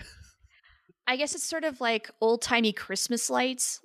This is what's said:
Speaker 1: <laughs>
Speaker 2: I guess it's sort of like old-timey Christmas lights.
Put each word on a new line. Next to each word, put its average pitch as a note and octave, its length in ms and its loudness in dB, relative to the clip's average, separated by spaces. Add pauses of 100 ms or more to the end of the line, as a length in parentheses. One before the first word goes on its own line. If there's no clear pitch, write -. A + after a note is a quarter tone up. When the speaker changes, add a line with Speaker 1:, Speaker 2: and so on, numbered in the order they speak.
(540)
Speaker 1:
<laughs> - 540 -14
Speaker 2:
I B3+ 100 2
guess C#4+ 180 -2
it's D#4+ 120 -6
sort D#4+ 160 -4
of D4 160 -2
like A3+ 300 0 (100)
old-timey A#3 540 4
Christmas - 560 -2
lights. B3+ 560 0